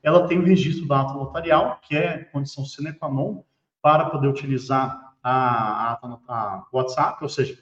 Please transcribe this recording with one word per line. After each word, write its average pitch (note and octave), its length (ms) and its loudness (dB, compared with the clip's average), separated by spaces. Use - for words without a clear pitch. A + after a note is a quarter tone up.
ela E3+ 240 4
tem F3+ 140 2
o E3 40 2
registro D#3 440 4
da C#3 140 2
ata C3+ 120 -4
notarial, D3+ 680 0
que - 160 -8
é D#3+ 280 -2
condição C#3 400 -6
sine D3+ 280 -10
qua D3+ 160 -10
non C3+ 360 -4
para D#3 300 4
poder C#3 160 0
utilizar C3+ 960 -2
a, B2 80 -2
a A#2 640 0
ata B2 160 -10
not-, A#2+ 180 -14
a G#2 460 -6
WhatsApp, C3+ 500 -2
ou D3 60 -6
seja - 340 -2